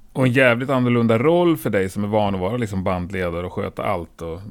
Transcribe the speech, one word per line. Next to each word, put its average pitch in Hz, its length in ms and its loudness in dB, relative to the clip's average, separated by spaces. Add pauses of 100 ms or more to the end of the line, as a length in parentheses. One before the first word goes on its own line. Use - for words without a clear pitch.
(120)
Och 131 140 2
en 123 60 2
jävligt 123 380 2
annorlunda 120 480 2
roll 165 380 4
för 143 140 -6
dig 95 180 2
som 104 160 -4
är 101 40 -4
van 104 260 2
att 92 60 -4
vara 101 160 -2
liksom 98 280 -4
bandledare 90 640 -4
och 90 60 -10
sköta 98 320 -6
allt 87 380 -6
och 82 180 -10 (100)